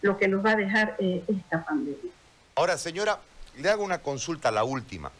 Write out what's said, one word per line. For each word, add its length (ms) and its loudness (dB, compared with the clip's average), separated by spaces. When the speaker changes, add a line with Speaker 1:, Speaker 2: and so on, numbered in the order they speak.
Speaker 1:
lo 160 2
que 80 2
nos 180 2
va 60 6
a 40 4
dejar, 440 2
eh, 280 0
esta 380 -2
pandemia. 460 -4
Speaker 2:
Ahora, 240 2
señora, 420 -2
le 80 0
hago 160 4
una 140 0
consulta, 540 -2
la 120 2
última. 560 -4